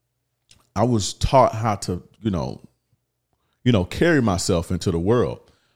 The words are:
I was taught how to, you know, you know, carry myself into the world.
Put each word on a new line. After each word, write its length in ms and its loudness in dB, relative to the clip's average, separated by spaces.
I 80 2
was 300 0
taught 420 2
how 200 -2
to, 280 -8
you 100 -4
know, 320 -4
you 80 2
know, 140 2
carry 360 2
myself 480 -2
into 220 -2
the 80 -2
world. 400 0